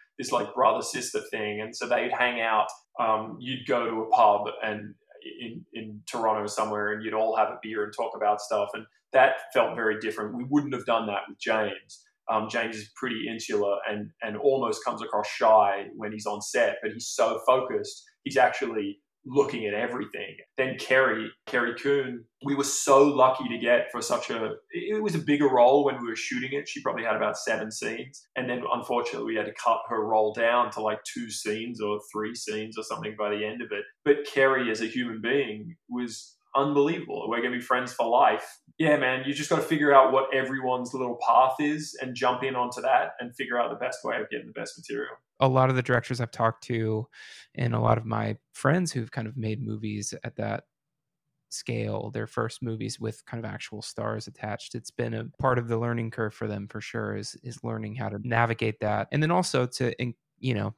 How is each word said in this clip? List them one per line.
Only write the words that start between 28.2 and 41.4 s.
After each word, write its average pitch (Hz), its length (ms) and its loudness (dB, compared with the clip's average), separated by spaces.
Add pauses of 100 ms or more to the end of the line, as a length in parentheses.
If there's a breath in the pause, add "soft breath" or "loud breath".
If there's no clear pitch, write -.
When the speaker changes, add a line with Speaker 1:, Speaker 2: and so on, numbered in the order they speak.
Speaker 1:
And 123 120 -4
then 123 220 -2
unfortunately 120 640 -2
we 110 40 -2
had 104 100 -2
to 104 60 -10
cut 113 260 2 (100)
her 110 160 -2
role 110 280 2
down 120 380 2
to, 113 100 -8
like, 107 220 -2
two 117 260 -10
scenes 110 520 -6
or 104 180 -2 (120)
three 107 240 -6
scenes 107 420 -8
or 110 60 -8
something 107 340 -8
by 104 120 -2
the 104 160 -2
end 113 160 -6
of 110 100 -8
it. 104 120 -4 (220)
But 147 280 4
Kerry 131 380 4
as 110 100 -2
a 110 40 0
human 117 360 -4
being 117 540 -2 (140)
was 123 480 -8 (180)
unbelievable. 143 760 2
We're 117 120 0
gonna 123 100 -2
be 123 100 -4
friends 123 320 0
for 117 140 -2
life. 117 520 4 (200)
Yeah, 151 180 6
man, 131 280 0
you 143 80 -2
just 147 160 -6
gotta 160 120 2
figure 147 320 4
out 131 200 10
what 135 200 2
everyone's 127 600 -2
little 123 340 -4
path 127 320 8